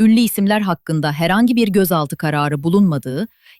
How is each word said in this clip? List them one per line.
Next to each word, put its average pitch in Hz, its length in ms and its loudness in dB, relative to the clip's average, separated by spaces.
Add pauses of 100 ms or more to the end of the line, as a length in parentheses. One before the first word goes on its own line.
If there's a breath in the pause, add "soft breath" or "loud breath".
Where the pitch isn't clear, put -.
Ünlü 220 180 4
isimler 208 420 0
hakkında 160 500 -2
herhangi 185 440 0
bir 226 120 2
gözaltı 180 500 0
kararı 147 460 -4
bulunmadığı, 165 640 0 (320 soft breath)